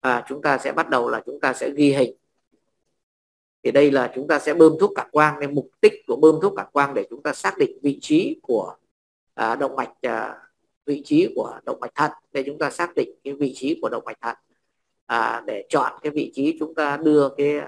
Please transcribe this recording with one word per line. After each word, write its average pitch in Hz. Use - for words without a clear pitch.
à, 123
chúng 143
ta 139
sẽ 143
bắt 160
đầu 120
là 113
chúng 139
ta 135
sẽ 123
ghi 143
hình. 131
Thì 117
đây 143
là 127
chúng 143
ta 151
sẽ 151
bơm 160
thuốc 202
cản -
quang. 147
Nên 143
mục 143
đích 214
của 123
bơm 156
thuốc 196
cản 98
quang 143
để 104
chúng 117
ta 147
xác 190
định 139
vị 139
trí 202
của, 101
à, 113
động 135
mạch, -
à, 110
vị 143
trí 156
của 113
động -
mạch 120
thận. 147
Đây 139
chúng 147
ta 147
xác -
định 123
cái 139
vị 139
trí 147
của 135
động 120
mạch 110
thận, 117
à, 117
để 104
chọn 139
cái 147
vị 147
trí 147
chúng 156
ta 147
đưa 151
cái 147